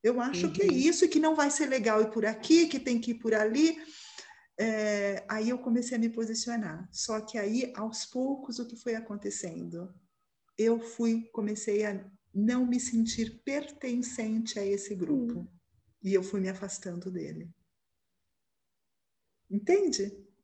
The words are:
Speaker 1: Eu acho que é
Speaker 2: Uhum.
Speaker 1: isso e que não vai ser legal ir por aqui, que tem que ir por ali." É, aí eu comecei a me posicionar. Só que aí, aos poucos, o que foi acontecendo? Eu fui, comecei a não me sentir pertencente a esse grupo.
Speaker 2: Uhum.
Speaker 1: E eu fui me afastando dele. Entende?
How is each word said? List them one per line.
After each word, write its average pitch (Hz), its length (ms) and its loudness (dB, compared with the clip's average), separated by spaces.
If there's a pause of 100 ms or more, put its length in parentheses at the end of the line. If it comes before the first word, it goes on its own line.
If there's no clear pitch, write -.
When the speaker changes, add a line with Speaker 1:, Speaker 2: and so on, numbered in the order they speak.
Speaker 1:
Eu 247 180 2
acho 339 300 0
que 381 120 -2
é 392 40 6
Speaker 2:
Uhum. 277 100 6 (120)
Speaker 1:
isso 349 160 4
e 330 40 6
que 311 100 4
não 311 160 4
vai 285 160 4
ser 285 160 0
legal 226 340 4
ir 220 100 2
por 214 140 0
aqui, 311 420 6
que 277 120 -4
tem 240 220 0
que 240 100 -4
ir 226 40 0
por 226 180 0
ali." 247 440 4 (800)
É, 208 720 0
aí 220 200 0
eu 247 100 0
comecei 247 380 0
a - 20 0
me 226 100 2
posicionar. 226 840 -4
Só - 300 -4
que 220 160 -8
aí, 226 380 -2
aos 220 300 -6
poucos, 254 540 -4
o 233 80 -6
que - 80 -14
foi 226 200 -4
acontecendo? 185 1000 -8 (640)
Eu 226 220 4
fui, 226 540 -2
comecei 214 520 -2
a 196 200 -6 (280)
não 247 340 2
me 240 120 2
sentir 226 680 0
pertencente 240 1120 -4
a 196 60 -2
esse 202 300 -2
grupo. 175 440 0
Speaker 2:
Uhum. 180 80 -10 (560)
Speaker 1:
E 190 100 0
eu 190 100 4
fui 196 180 -4
me 185 80 0
afastando 185 600 -8
dele. 160 380 -8 (2000)
Entende? 220 600 2 (320)